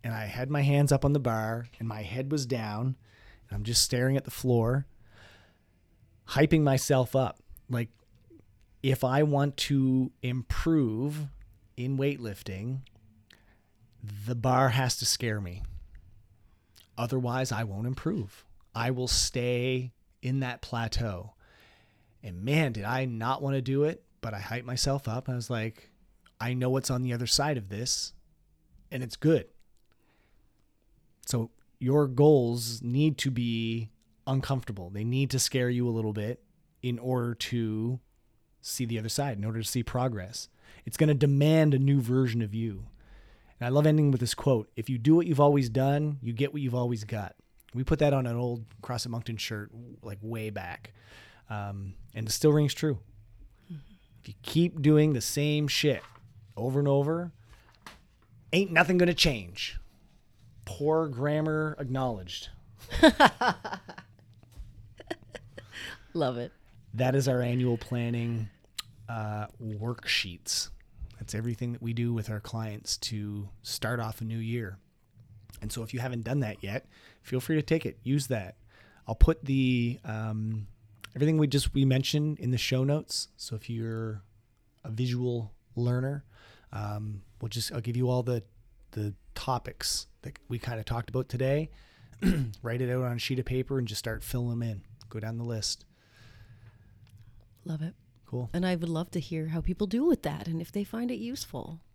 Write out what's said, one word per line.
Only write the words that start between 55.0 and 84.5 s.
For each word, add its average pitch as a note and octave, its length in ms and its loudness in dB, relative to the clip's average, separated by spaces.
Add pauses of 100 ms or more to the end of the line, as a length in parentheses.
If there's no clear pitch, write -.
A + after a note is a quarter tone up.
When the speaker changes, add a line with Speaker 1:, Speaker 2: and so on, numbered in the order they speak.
Speaker 1:
the A#2+ 80 0
same D3 480 0
shit C#3 340 2 (540)
over C3 220 0
and C#3+ 100 2
over, D#3 440 2 (1200)
ain't F#3 180 2
nothing F3 260 6
gonna F3 180 6
change. G2+ 640 0 (840)
Poor D#3 440 0
grammar D3+ 680 0
acknowledged. B2+ 720 -4 (540)
Speaker 2:
<laughs> D#4+ 80 12 (3000)
Love B2+ 260 0
it. A#2+ 140 -6 (420)
Speaker 1:
That B2+ 220 2
is C3 100 4
our B2 160 2
annual B2 340 2
planning, A#2 720 -2 (600)
uh, G#2+ 380 -6 (140)
worksheets. G#2+ 1080 -4 (480)
That's - 160 -10
everything A#2+ 380 -4
that A#2+ 100 -10
we A#2 100 -4
do A#2+ 200 0
with A2 180 -4
our G#2 100 -6
clients A2 580 -6
to G#2 500 -6 (140)
start B2 360 -4
off A2 220 -6
a A#2 40 -6
new A2+ 140 -4
year. A2+ 400 -4 (800)
And - 120 -8
so A#2 100 -6
if G#2+ 120 -8
you A#2+ 60 -4
haven't B2 240 -4
done C3+ 160 0
that G#2+ 220 -4
yet, G#2 240 -6 (360)
feel B2+ 180 -2
free D#3 160 0
to D3+ 60 2
take D#3+ 240 0
it. - 160 -6
Use C3+ 260 0
that. G#2 280 -4 (520)
I'll A2 60 -4
put - 300 6
the, B2+ 600 2
um, A2 640 -4 (500)
everything D#3 220 2
we D3+ 80 6
just, C#3 280 0
we C3+ 100 4
mentioned D3 540 2
in B2 120 -2
the B2 80 0
show C3 260 0
notes. - 520 -2
So - 200 -10
if - 120 -12
you're A2+ 540 -6 (600)